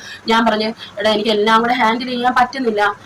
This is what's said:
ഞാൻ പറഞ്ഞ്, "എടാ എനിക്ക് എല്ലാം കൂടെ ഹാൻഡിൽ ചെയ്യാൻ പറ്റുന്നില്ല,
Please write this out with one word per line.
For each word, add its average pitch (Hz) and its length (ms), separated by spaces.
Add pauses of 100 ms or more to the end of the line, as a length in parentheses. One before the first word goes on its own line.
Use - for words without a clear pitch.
(280)
ഞാൻ 226 180
പറഞ്ഞ്, 214 260 (260)
"എടാ 208 120
എനിക്ക് 214 200
എല്ലാം 214 300
കൂടെ 233 120
ഹാൻഡിൽ 247 360
ചെയ്യാൻ 247 260
പറ്റുന്നില്ല, 247 720